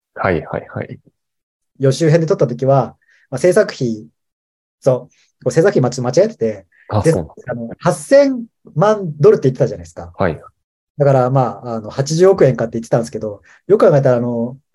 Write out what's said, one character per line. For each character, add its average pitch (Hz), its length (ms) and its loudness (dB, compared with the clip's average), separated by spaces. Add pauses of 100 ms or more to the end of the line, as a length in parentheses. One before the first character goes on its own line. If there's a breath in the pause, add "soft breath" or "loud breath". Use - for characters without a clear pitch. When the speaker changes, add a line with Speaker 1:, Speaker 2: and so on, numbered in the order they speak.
(140)
Speaker 1:
は - 160 -2
い 80 140 -2
は - 140 -8
い - 100 -12
は - 140 -10
い。 - 180 -16 (760)
Speaker 2:
予 135 120 0
習 151 200 0
編 165 100 4
で 160 60 -2
撮 175 80 0
っ - 20 -2
た 151 100 0
時 131 200 -6
は、 131 300 0 (340)
ま 135 60 -6
あ、 - 20 -6
制 180 140 2
作 190 200 2
費、 113 360 -6 (720)
そ 127 300 -2
う、 - 340 -18
こ - 40 -4
う - 20 -2
制 160 120 2
作 202 80 4
費 170 100 0
ま-、 127 80 2
間 123 220 -6
違 180 160 2
え - 20 -2
て 226 80 -16
て、 107 300 -6 (220 soft breath)
Speaker 1:
あ、 104 140 -2
Speaker 2:
で、 156 100 2
Speaker 1:
そ 95 80 -2
う - 20 -6
な - 20 -12
ん 78 40 -16
だ。 - 60 -20 (140)
Speaker 2:
あ 123 60 -6
の、 117 240 -12
八 180 160 -2
千 269 500 2 (300)
万 196 440 0
ド 175 120 6
ル 202 60 6
っ - 20 0
て 135 100 0
言 127 40 0
っ - 20 -8
て - 40 -8
た 139 80 0
じ 104 80 -4
ゃ - 20 -12
な 87 60 -14
い - 20 -18
で - 60 -20
す - 40 -20
か。 87 220 -14
Speaker 1:
は 98 120 -2
い。 73 120 -6 (560)
Speaker 2:
だ 143 80 0
か 139 80 4
ら、 127 180 2
ま 127 340 0
あ、 117 120 -8
あ 110 40 -8
の、 104 100 -12
八 143 260 -4
十 180 100 4
億 190 180 4
円 127 120 4
か 123 80 -2
っ 110 40 -4
て - 40 -20
言 117 100 -6
っ - 0 -
て - 60 -16
た 143 100 0
ん 117 40 -2
で - 20 -8
す - 80 -14
け 110 80 -10
ど、 107 220 -10 (260 soft breath)
よ 381 100 4
く 254 100 6
考 156 80 6
え 135 60 2
た 135 80 4
ら、 123 60 4
あ 120 40 0
の、 120 380 -6 (160)